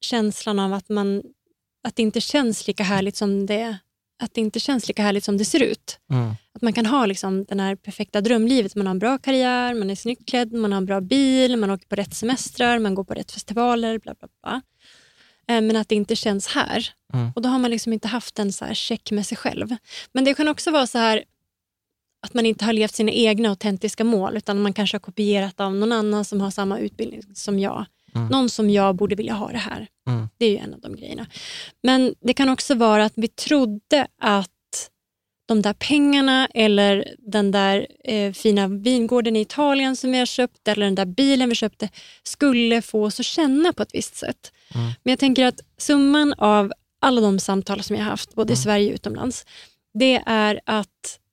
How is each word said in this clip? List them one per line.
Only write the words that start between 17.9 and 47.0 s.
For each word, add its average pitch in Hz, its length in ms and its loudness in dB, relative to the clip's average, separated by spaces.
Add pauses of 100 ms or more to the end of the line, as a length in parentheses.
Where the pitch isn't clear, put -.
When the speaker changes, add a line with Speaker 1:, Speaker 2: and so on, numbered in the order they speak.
Speaker 1:
inte 220 140 -4
haft 226 320 -6
en 196 140 -2
så - 120 -10
här - 80 -6
check - 380 -6
med 208 140 -2
sig - 120 -8
själv. - 380 -6 (360)
Men 262 120 0
det 277 100 4
kan 302 140 0
också 302 240 -2
vara 269 160 2
så - 100 -4
här 220 260 2 (1000)
att - 80 -16
man 233 120 0
inte 214 200 0
har 226 80 2
levt 214 220 0
sina 214 160 0
egna 220 380 2
autentiska 202 540 -2
mål, 214 340 0
utan 208 240 -2
man 202 120 0
kanske 208 220 -2
har 196 40 -4
kopierat 202 600 -2
av 196 160 -2
någon 214 160 0
annan 214 340 0
som 196 160 -2
har 196 100 -2
samma 196 280 -4
utbildning 214 420 -8 (140)
som 202 240 -2
jag. 196 260 -4 (300)
Speaker 2:
Mm. 117 120 -2
Speaker 1:
Någon 254 220 2
som 208 200 0
jag 196 260 4
borde 202 200 -2
vilja 226 180 -6
ha 208 180 -6
det 240 60 -8
här. 214 300 -8 (200)
Speaker 2:
Mm. 113 300 -2
Speaker 1:
Det 240 80 0
är 214 40 6
ju 202 80 2
en - 160 -10
av - 80 -18
de - 140 -12
grejerna. - 320 -12 (560)
Men 254 380 4
det 233 120 0
kan 269 160 2
också 254 260 0
vara 214 300 6
att 214 100 -2
vi 220 120 -2
trodde 262 800 0 (140)
att 202 280 0 (960)
de 220 140 4
där 208 120 0
pengarna 277 800 4
eller 202 680 2
den 202 320 0
där, 196 360 2 (160)
eh, 208 300 -2
fina 202 340 2
vingården 226 680 2
i 214 60 4
Italien 277 540 0
som 254 160 -2
vi 254 80 2
har 247 60 2
köpt - 420 -2
eller 208 180 2
den 190 100 2
där 190 100 0
bilen 254 440 2
vi 233 60 0
köpte - 340 -4 (340)
skulle 240 580 2
få 208 240 0
oss 214 140 -4
att 233 60 -4
känna 294 480 2
på - 100 -4
ett - 100 -6
visst - 220 -6
sätt. - 360 -10 (240)
Speaker 2:
Mm. 117 100 -2 (180)
Speaker 1:
Men 254 80 0
jag 254 80 0
tänker 254 260 4
att - 140 0 (180)
summan 285 600 4
av 208 360 4 (280)